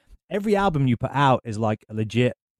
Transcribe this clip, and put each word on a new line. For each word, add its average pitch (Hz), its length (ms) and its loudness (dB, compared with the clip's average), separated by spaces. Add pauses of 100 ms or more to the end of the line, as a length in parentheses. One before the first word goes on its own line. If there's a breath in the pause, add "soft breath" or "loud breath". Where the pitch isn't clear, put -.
(300)
Every 202 260 -2
album 160 320 2
you 120 100 2
put - 160 -4
out 135 320 4
is, 107 120 -8
like, 110 320 -2
a 110 40 -14
legit, 110 420 -2 (240)